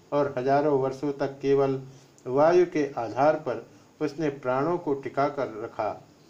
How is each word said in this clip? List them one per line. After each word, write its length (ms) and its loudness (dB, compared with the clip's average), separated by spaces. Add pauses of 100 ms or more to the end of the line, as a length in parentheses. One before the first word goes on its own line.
(120)
और 260 0
हजारों 420 2
वर्षों 340 -2
तक 140 -4
केवल 540 2 (460)
वायु 380 6
के 320 -2
आधार 380 2
पर 340 -6 (320)
उसने 280 -2
प्राणों 480 -2
को 160 -2
टिका 360 -2
कर 340 -6
रखा। 400 -6 (260)